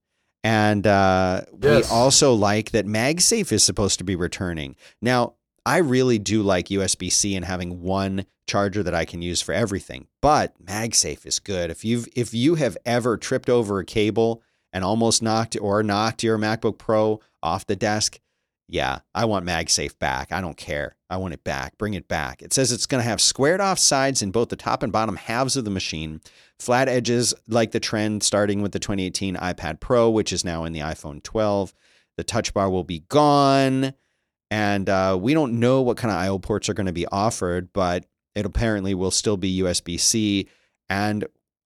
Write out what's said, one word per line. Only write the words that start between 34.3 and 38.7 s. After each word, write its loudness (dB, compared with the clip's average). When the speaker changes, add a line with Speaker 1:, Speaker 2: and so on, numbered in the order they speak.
Speaker 1:
And, 0
uh, 2
we 0
don't 0
know 4
what 0
kind -2
of 0
I 0
O -2
ports -4
are -2
gonna -2
be -2
offered, -2
but 0
it -4
apparently 0